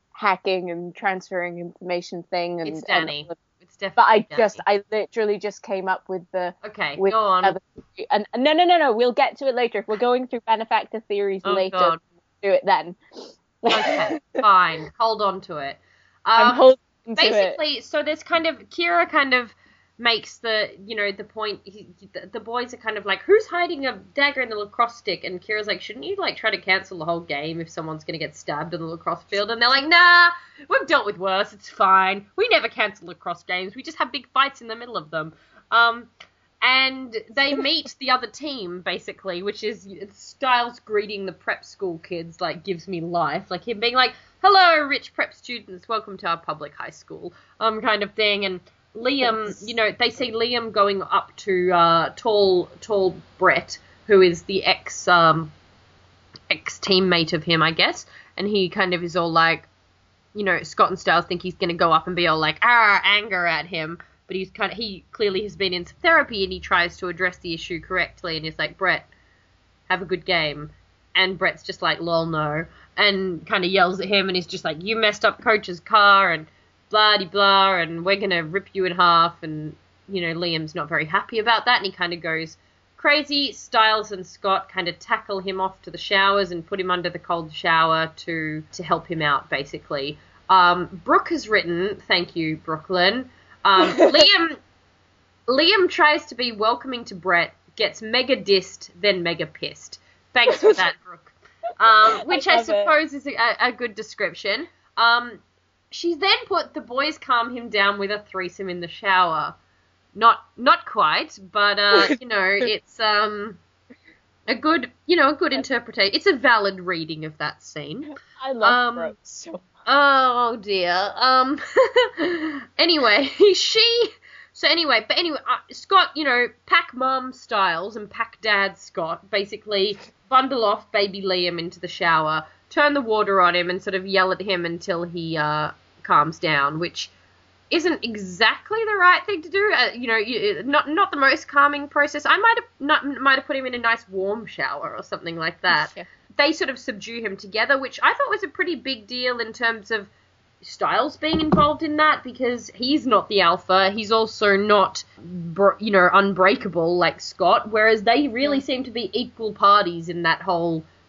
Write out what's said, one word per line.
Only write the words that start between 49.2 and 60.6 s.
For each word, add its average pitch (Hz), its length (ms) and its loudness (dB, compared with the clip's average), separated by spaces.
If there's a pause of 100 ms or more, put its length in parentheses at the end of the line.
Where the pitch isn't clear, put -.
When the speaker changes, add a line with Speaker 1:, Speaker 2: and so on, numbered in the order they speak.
Speaker 1:
Yes. 196 220 -12
Speaker 2:
you 233 80 -10
know, 214 160 0
they 233 180 -2
see 247 220 -8
Liam 233 400 -4
going 202 320 0
up - 340 -4
to, 180 340 -2
uh, 170 440 4
tall, 196 500 2 (160)
tall 196 340 0 (220)
Brett, 170 400 0 (300)
who 202 160 8
is 170 180 2
the - 240 -4
ex, - 420 -4
um, 165 440 4 (960)
ex-teammate 180 840 -2
of 160 100 -2
him, 165 180 0
I 160 100 2
guess, 185 340 -2 (320)
and 190 100 -4
he 196 220 0
kind 185 240 -2
of 175 100 -4
is 170 120 -6
all 170 160 0
like, 165 360 2 (640)
you 208 100 -8
know, 175 200 -2